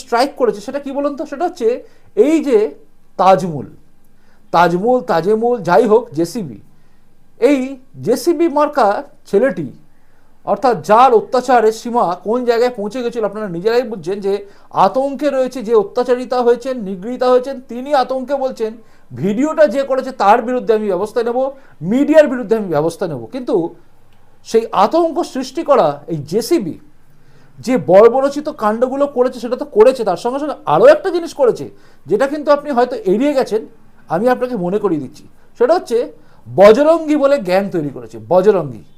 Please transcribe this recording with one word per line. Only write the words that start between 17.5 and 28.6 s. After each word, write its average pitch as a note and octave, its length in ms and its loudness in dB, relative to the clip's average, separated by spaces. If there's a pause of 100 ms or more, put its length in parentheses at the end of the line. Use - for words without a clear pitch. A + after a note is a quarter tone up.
তিনি B3+ 180 -10 (140)
আতঙ্কে C4 400 -4
বলছেন, A3+ 280 -4 (400)
ভিডিওটা A#3+ 540 0 (100)
যে C#4 140 0
করেছে C4 220 -4 (100)
তার G#3+ 260 6
বিরুদ্ধে A#3 300 -2
আমি G#3+ 160 -4
ব্যবস্থা G3+ 340 -4
নেব, A#3+ 100 -4 (540)
মিডিয়ার C#4+ 420 4
বিরুদ্ধে A3+ 260 -2
আমি G3 160 -8
ব্যবস্থা D#3 360 -2
নেব। B2 120 -10 (120)
কিন্তু B3 220 -4 (920)
সেই A3+ 140 2 (200)
আতঙ্ক D#4+ 340 0 (160)
সৃষ্টি C4 360 -8
করা A3 180 4 (240)
এই E3 60 -6 (140)
জেসিবি A3 440 -2 (880)
যে B3 80 0 (160)
বর্বরচিত C4+ 580 4 (140)